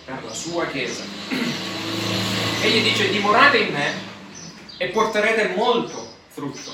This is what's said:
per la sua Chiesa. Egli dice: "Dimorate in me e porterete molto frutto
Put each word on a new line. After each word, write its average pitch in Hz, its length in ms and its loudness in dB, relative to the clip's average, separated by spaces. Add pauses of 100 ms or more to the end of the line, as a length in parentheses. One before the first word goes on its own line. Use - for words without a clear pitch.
per 131 200 -10
la 113 100 -10
sua 165 340 -2
Chiesa. - 360 -4 (1600)
Egli 220 220 4
dice: 214 260 2
"Dimorate 208 480 6
in 147 160 2
me 147 200 -2 (840)
e 180 100 -2
porterete 214 680 2
molto - 600 0 (140)
frutto - 440 -8